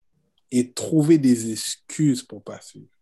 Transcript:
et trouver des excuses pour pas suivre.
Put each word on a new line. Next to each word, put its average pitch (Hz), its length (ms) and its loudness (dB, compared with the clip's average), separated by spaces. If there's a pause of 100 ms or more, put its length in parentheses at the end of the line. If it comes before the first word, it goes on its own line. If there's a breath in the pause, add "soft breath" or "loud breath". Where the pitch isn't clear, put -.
(500)
et 123 220 -2
trouver 160 460 2
des 120 340 2
excuses - 720 -4
pour 104 200 -18
pas 104 180 -16
suivre. - 280 -20 (140)